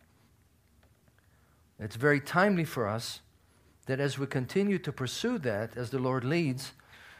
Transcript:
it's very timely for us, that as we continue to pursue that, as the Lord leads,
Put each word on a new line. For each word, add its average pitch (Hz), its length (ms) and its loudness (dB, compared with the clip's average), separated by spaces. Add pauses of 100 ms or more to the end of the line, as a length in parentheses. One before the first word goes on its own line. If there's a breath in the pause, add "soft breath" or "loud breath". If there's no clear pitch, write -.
(1800 soft breath)
it's 110 200 -8
very 143 240 4
timely 180 420 4
for 117 240 -2
us, 110 320 -4 (680 soft breath)
that 131 120 0
as 139 180 0
we 139 100 -2
continue 190 520 0
to - 140 -6
pursue 220 460 -2
that, 113 360 -2
as 123 140 -6
the 131 100 -2
Lord 127 240 0
leads, 139 480 0 (480 loud breath)